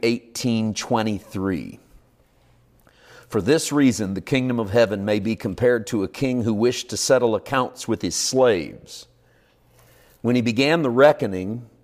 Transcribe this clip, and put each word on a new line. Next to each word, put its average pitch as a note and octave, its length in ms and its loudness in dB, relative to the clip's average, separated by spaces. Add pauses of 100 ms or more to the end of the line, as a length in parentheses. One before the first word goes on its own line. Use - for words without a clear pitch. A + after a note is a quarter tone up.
eighteen A#2 680 -2
twenty-three. G2 1040 -4 (1500)
For G#2+ 140 0
this D3 300 2
reason, A#2 420 2
the G2 80 -6
kingdom B2+ 380 -2
of G#2 100 -4
heaven G#2 340 2
may G#2+ 160 0
be G#2+ 160 -2
compared A#2 520 0
to G#2 160 -2
a F#2 40 -4
king B2+ 360 -2
who A2+ 100 0
wished A#2+ 380 0
to G#2+ 40 -8
settle B2 380 2
accounts - 540 -4
with A2+ 160 -2
his F2 120 -4
slaves. - 920 0 (1120)
When A#2+ 140 2
he B2 80 2
began C#3 400 2
the B2+ 80 0
reckoning, A#2 760 2 (160)